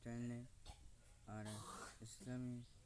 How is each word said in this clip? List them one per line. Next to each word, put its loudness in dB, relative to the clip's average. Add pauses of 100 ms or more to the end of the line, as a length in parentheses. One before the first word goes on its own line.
চ্যানেলে। 4 (920)
আর 2 (600)
ইসলামী 4 (300)